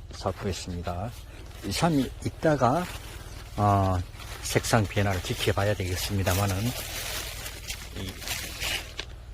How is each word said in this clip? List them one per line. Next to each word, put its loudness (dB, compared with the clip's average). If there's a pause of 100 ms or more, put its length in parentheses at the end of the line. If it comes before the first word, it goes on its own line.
(140)
살포했습니다. -4 (540)
이, -4
삼 4
일 4 (140)
있다가, 4 (760)
어, 6 (420)
색상 4
변화를 2
지켜봐야 2
되겠습니다만은 2 (1400)
이 -6 (1200)